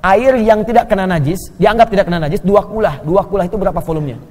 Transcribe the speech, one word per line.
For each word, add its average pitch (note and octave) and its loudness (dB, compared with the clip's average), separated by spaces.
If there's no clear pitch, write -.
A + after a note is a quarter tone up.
air A#3+ 4
yang G#3+ 2
tidak A3 0
kena F#3+ -2
najis, E3+ -2
dianggap A3 4
tidak G3 2
kena E3+ -2
najis, D#3 -4
dua G3+ 4
kulah. G3 -4
Dua F3+ 0
kulah F#3 -2
itu F#3+ -6
berapa F3+ -2
volumenya? D3+ -6